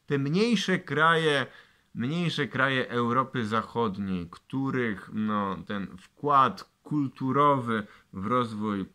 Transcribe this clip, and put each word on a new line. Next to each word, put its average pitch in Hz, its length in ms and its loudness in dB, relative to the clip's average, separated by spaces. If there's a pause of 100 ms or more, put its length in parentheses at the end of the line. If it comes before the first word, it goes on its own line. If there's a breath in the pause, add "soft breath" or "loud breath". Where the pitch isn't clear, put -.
te 143 120 0
mniejsze 185 600 2
kraje, 156 680 2 (500 loud breath)
mniejsze 147 520 -2
kraje 131 420 0
Europy 120 560 0
Zachodniej, 101 840 -2
których, 127 840 -4
no, 104 440 -2 (100)
ten 98 200 -6 (100)
wkład 135 840 0
kulturowy 131 1040 2 (260 loud breath)
w 95 120 -8
rozwój, 107 680 -2